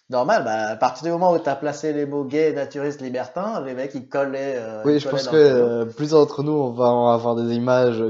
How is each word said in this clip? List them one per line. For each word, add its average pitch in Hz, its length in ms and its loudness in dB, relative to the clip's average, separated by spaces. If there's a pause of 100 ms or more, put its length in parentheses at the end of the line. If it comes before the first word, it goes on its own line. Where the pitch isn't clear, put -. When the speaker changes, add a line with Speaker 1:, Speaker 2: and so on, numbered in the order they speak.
(100)
Speaker 1:
Normal, 127 340 0
bah, 110 240 -4
à 110 80 -6
partir 123 280 -2
du 165 80 -2
moment 175 200 2
où 165 60 2
t'as 143 180 -2
placé 147 380 -6
les 147 100 -2
mots 143 200 -6
gay, 147 280 0
naturiste, 143 480 -6
libertin, 139 640 -8
les 131 80 -8
mecs, 135 220 -8
ils 127 140 -10
collaient, 139 500 -4
euh, 113 260 -10
Speaker 2:
Oui, 147 120 4
Speaker 1:
ils 147 40 2
Speaker 2:
je 139 80 -6
Speaker 1:
collaient 139 80 -2
Speaker 2:
pense 135 100 -2
Speaker 1:
dans - 60 -4
Speaker 2:
que, 156 40 4
Speaker 1:
le 151 120 10
tableau. 123 180 6
Speaker 2:
euh, 117 200 0
plusieurs 147 340 2
d'entre 147 220 2
nous, 151 100 -2
on 139 200 -2
va 123 180 0
en 120 180 4
avoir 117 280 2
des 117 180 -2
images 123 560 2